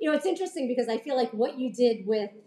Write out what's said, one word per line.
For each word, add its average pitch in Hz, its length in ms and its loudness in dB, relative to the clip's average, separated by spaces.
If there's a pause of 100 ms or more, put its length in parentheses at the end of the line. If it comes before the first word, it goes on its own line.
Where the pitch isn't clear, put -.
you 311 100 2
know, 302 60 4
it's - 80 -2
interesting 349 420 -2
because 240 220 0
I 226 100 0
feel 277 160 -4
like 240 180 2
what 240 260 -2
you 254 120 -2
did 220 360 2
with 208 240 0 (160)